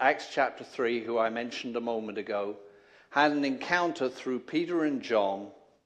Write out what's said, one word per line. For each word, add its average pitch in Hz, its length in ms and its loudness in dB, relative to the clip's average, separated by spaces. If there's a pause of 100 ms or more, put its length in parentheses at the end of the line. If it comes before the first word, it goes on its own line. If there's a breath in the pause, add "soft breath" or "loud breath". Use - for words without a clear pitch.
Acts 147 320 4
chapter 131 320 0
three, 120 400 0
who 117 140 0
I 113 120 4
mentioned 117 460 -6
a 117 40 -2
moment 110 380 -4
ago, 104 380 -2 (540 loud breath)
had 147 200 4
an 147 140 0
encounter 156 640 0
through 127 320 -4
Peter 165 440 0
and 139 160 0
John 101 460 2 (400)